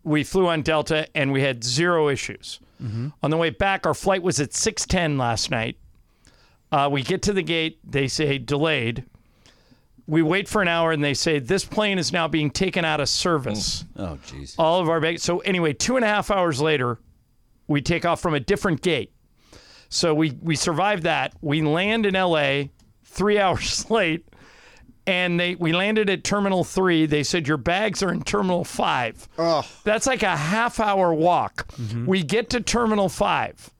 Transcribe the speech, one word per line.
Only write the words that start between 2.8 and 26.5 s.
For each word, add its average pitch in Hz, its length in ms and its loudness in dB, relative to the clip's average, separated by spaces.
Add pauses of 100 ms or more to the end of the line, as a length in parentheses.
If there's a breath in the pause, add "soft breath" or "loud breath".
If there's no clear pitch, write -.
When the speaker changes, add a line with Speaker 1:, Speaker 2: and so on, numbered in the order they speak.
Speaker 2:
Mm-hmm. 117 240 -6 (160)
Speaker 1:
On 147 80 0
the 160 60 2
way 165 120 2
back, 196 360 -2
our 156 80 2
flight 190 280 0
was 160 180 0
at 135 140 -2
six - 320 -2
ten 160 320 0
last 117 320 0
night. 120 280 -4 (960 soft breath)
Uh, 143 200 2
we 143 100 0
get 180 220 -2
to 208 100 0
the 190 80 0
gate. 160 420 -2
They 135 240 -2
say, 139 300 0
"Delayed." 127 680 -2 (1040 soft breath)
We 160 140 2
wait 185 260 2
for 214 140 0
an 180 60 2
hour, 170 240 2
and 147 120 0
they 143 120 2
say, 156 240 2
"This 165 260 0
plane 208 320 0
is 175 160 -2
now 170 140 0
being 151 240 0
taken 185 340 -2
out 151 140 0
of 139 100 -2
service." 123 760 -2 (120)
Speaker 3:
Oh, 82 300 -8
jeez. 69 320 -14
Speaker 1:
All 165 200 2
of 165 100 0
our 165 120 2
bags. 160 220 -2
So 175 160 0
anyway, 175 340 0
two 247 220 -2
and 240 100 2
a - 20 2
half 208 220 0
hours 170 320 0
later, 131 380 0 (680)
we 143 140 0
take 170 240 0
off 170 160 0
from 165 140 0
a 139 40 0
different 190 420 0
gate. 151 300 -2 (760 loud breath)
So 165 240 0
we, 156 180 2 (100)
we 160 140 0
survived 180 480 0
that. 147 380 0
We 151 200 0
land 196 440 2
in 190 100 0
L 180 220 2
A 139 320 0 (360)
three 208 340 2
<laughs> 196 60 4
hours - 440 -2
late, 185 360 0 (840 loud breath)
and 180 320 0
they, 175 160 0
we 165 180 0
landed 202 360 2
at 185 140 -2
Terminal 196 400 0